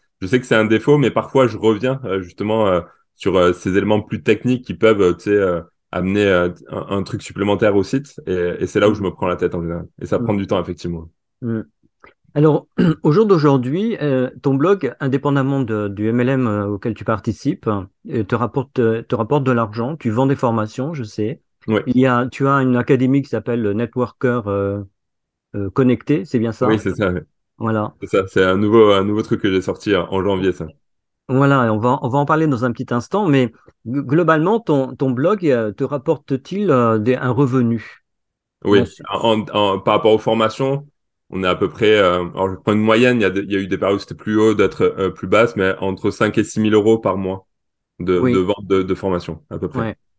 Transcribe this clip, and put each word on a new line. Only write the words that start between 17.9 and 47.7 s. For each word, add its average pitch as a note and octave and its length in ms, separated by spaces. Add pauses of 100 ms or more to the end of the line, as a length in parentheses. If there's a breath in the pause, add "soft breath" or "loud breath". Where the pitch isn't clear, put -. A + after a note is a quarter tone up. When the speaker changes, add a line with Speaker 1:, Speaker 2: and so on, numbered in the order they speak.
Speaker 2:
te G2 140
rapporte, A#2+ 420
euh, A2+ 240
te - 140
rapporte C3+ 260
de B2+ 100
l'argent. A#2 440
Tu B2 140
vends B2+ 160
des C3+ 100
formations, A#2+ 580
je C3+ 80
sais. G#2+ 400 (260)
Speaker 1:
Oui. A2 180
Speaker 2:
Il B2 100
y B2+ 100
a, B2+ 200
tu C#3 220
as C#3 60
une C3 200
académie C3 480
qui - 60
s'appelle A#2 340
le G2+ 100
Networker, A#2+ 760
euh, G2+ 340 (720)
euh, G2 160
Connecté, C3+ 540
c'est B2 160
bien A2+ 100
ça ? A#2+ 160
Speaker 1:
Oui, G#2+ 140
c'est F#2 160
ça, G2 160
oui. F2+ 80 (380)
Speaker 2:
Voilà. A2 420
Speaker 1:
C'est G2 80
ça, F#2+ 180
c'est F#2+ 160
un F#2 140
nouveau, G#2 340
un G2 140
nouveau G#2 180
truc G#2+ 200
que G#2 60
j'ai F#2 140
sorti G2 320
en, F2 160
en F#2+ 140
janvier, F#2+ 260
ça. E2+ 160 (640)
Speaker 2:
Voilà, C3 440
on G#2+ 60
va, B2 240
on B2+ 60
va C3+ 100
en C#3+ 80
parler D#3+ 220
dans B2 160
un A#2+ 80
petit A#2+ 200
instant, F#3 360
mais C3 240 (340 soft breath)
g-, C3 140
globalement, D#3+ 580
ton, C3+ 380
ton C3+ 160
blog, F3 340
euh, A#2 240
te C3+ 140
rapporte-t-il, D3+ 840
euh, A#2 300
des, A#2 160
un B2 160
revenu ? A#2+ 720 (600)
Speaker 1:
Oui, G2+ 160
Speaker 2:
Mensuel. - 300
Speaker 1:
en, G#2+ 420
en, G2+ 260
par G#2+ 160
rapport G#2+ 180
aux A2 60
formations, C3+ 680 (420)
on F#2+ 140
est F#2 40
à F2+ 60
peu F#2+ 140
près, G#2+ 280
euh, F2+ 280 (100)
alors F#2+ 160
je F#2 60
prends A2 160
une G#2+ 80
moyenne, A#2 380
il A2 40
y - 20
a F#2+ 60
de, F#2+ 100
il G2+ 120
y G2 40
a G2 40
eu G2 80
des F#2+ 100
périodes G2 200
où - 20
c'était - 160
plus G#2+ 200
haut, A2 180
d'autres, G2 440
euh, F#2+ 120
plus F#2 180
basse, A2 260
mais F#2+ 240
entre F#2+ 320
cinq G#2+ 280
et G#2 60
six - 140
mille G#2+ 160
euros A2 240
par G2 180
mois F#2+ 300 (540)